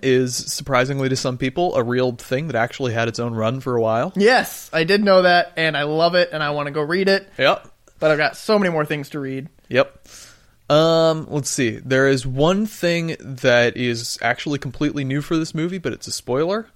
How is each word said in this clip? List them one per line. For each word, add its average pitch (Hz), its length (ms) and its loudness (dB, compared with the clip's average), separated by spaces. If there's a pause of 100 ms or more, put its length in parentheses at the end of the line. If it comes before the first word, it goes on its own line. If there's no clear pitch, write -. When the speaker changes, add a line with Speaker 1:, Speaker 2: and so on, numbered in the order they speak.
Speaker 1:
is, 127 340 2
surprisingly 135 720 -2
to 131 80 0
some 123 220 -4
people, 139 380 -2
a 131 60 2
real 123 300 0
thing 131 360 -4
that 123 80 -4
actually 120 360 -2
had 117 160 0
its 113 100 -6
own 117 160 -4
run 113 260 -2
for 127 160 -4
a 117 40 2
while. 113 360 0
Speaker 2:
Yes, 214 560 0
I 160 120 0
did 202 200 2
know 190 180 6
that, 175 340 4
and 160 220 0
I 147 60 -2
love 160 300 2
it, 175 180 2
and 156 100 -4
I 147 80 -2
wanna 147 200 -4
go 151 120 -4
read 180 260 0
it. 196 180 2 (120)
Speaker 1:
Yep. 147 300 2 (300)
Speaker 2:
But 156 120 2
I've 151 80 4
got 147 180 0
so 214 220 2
many 190 120 2
more 156 140 0
things 147 260 -4
to 151 100 -8
read. 135 280 -8 (220)
Speaker 1:
Yep. - 360 0 (640)
Um, 160 600 4
let's 143 200 -4
see. 113 260 -2
There 131 320 2
is 131 180 0
one 160 400 2
thing 170 540 -4
that 120 580 2
is 120 420 -4
actually 131 380 -2
completely 143 460 -4
new 135 180 -4
for 165 160 -2
this 160 160 -6
movie, 175 240 -4
but 135 160 -6
it's - 120 -14
a 113 60 -10
spoiler. 170 640 -2